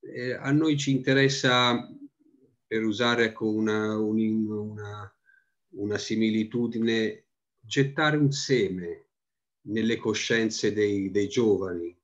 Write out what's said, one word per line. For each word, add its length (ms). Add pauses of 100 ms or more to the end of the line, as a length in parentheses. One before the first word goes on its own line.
Eh, 320
a 200
noi 260
ci 140
interessa, 920 (800)
per 180
usare, 400
ecco, 260
una, 480
un, 500
una, 680 (520)
una 280
similitudine, 1300 (340)
gettare 560
un 140
seme 800 (600)
nelle 280
coscienze 760
dei, 380
dei 180
giovani 760